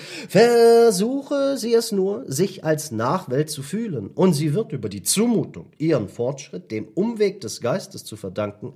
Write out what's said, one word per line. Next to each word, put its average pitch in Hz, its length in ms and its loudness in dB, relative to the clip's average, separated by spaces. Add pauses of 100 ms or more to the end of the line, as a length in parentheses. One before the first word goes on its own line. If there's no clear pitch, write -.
(280)
versuche 233 1300 4
sie 226 160 0
es 226 180 0
nur, 202 340 -2
sich 156 380 -4
als 156 260 -2
Nachwelt 135 600 -2
zu 135 120 -10
fühlen, 175 460 -6
und 180 240 4
sie 147 220 0
wird 220 180 -4
über - 160 -6
die 101 140 -10
Zumutung, 190 760 -2
ihren 139 320 0
Fortschritt 139 640 -8
dem 110 180 -8
Umweg 208 540 -2
des - 180 -10
Geistes - 460 -6
zu 110 100 -14
verdanken, 101 600 -8